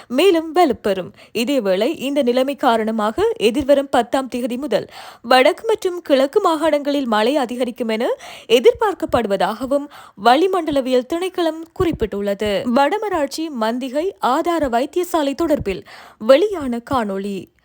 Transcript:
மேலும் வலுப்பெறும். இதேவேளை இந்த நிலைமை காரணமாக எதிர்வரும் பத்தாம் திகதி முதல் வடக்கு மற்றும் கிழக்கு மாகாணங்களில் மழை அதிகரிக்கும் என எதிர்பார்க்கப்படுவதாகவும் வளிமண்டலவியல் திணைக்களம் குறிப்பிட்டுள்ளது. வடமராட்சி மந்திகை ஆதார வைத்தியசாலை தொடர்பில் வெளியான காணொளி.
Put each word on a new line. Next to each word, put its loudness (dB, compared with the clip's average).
மேலும் 2
வலுப்பெறும். 0
இதேவேளை 0
இந்த -2
நிலைமை 0
காரணமாக 0
எதிர்வரும் 2
பத்தாம் 0
திகதி -6
முதல் -4
வடக்கு 4
மற்றும் -2
கிழக்கு 2
மாகாணங்களில் 0
மழை 0
அதிகரிக்கும் -4
என -2
எதிர்பார்க்கப்படுவதாகவும் 2
வளிமண்டலவியல் 2
திணைக்களம் -4
குறிப்பிட்டுள்ளது. -2
வடமராட்சி 0
மந்திகை -4
ஆதார 0
வைத்தியசாலை -2
தொடர்பில் -2
வெளியான 2
காணொளி. -4